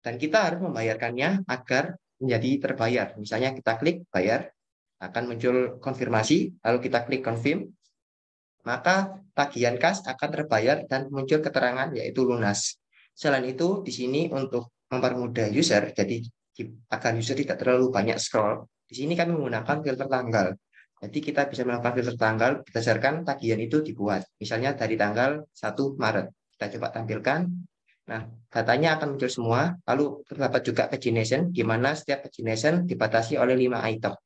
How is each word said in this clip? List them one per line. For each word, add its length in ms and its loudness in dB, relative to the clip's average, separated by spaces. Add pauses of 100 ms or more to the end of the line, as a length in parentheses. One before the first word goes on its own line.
Dan 160 -6
kita 260 4
harus 160 -2
membayarkannya 840 -2
agar 480 -2 (240)
menjadi 280 2 (120)
terbayar. 460 0 (100)
Misalnya, 400 -2
kita 240 0
klik 320 0
bayar, 400 0 (480)
akan 320 -6
muncul 480 0
konfirmasi, 800 2
lalu 160 4 (120)
kita 200 2
klik 160 -2
confirm, 440 -2 (960)
maka 520 0 (160)
tagihan 480 0
kas 240 2
akan 240 -4
terbayar 600 2
dan 240 -2
muncul 240 2
keterangan 560 0
yaitu 320 0
lunas. 560 0 (360)
Selain 280 2
itu, 360 0
di 120 -8
sini 280 0 (120)
untuk 440 -4 (120)
mempermudah 640 0
user, 400 2
jadi 320 -2
di-, 480 -14 (160)
agar 240 0
user 240 -2
tidak 240 -4
terlalu 320 4
banyak 240 0
scroll, 480 0 (240)
di 80 -16
sini 160 -2
kami 240 0
menggunakan 480 -2
filter 240 -2
tanggal. 440 2 (440)
Jadi 240 -6
kita 240 0
bisa 160 -6
melakukan 320 0
filter 240 -2
tanggal 340 4 (140)
berdasarkan 560 0
tagihan 400 -2
itu 240 0
dibuat. 400 -2 (160)
Misalnya 320 -2
dari 240 -2
tanggal 560 2
satu 400 -4
Maret, 640 -4
kita 160 -6
coba 160 -4
tampilkan. 560 -2 (640)
Nah, 120 -6 (280)
datanya 480 2
akan 160 -2
muncul 160 -2
semua. 560 0
Lalu 400 0
terdapat 400 0
juga 240 0
pagination, 640 0
di 80 0
mana 320 2
setiap 320 -4
pagination 640 0
dibatasi 480 2
oleh 160 4
lima 320 2
item. 400 -2